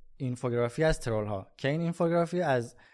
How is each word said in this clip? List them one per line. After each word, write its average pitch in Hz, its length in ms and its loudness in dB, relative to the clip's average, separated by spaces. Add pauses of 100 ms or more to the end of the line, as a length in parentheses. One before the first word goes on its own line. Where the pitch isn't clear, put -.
(180)
اینفوگرافی 123 680 -2
از 156 160 4
ترول‌ها 107 480 -4 (100)
که - 100 -2
این 151 140 0
اینفوگرافی 170 600 0
از 127 340 0 (180)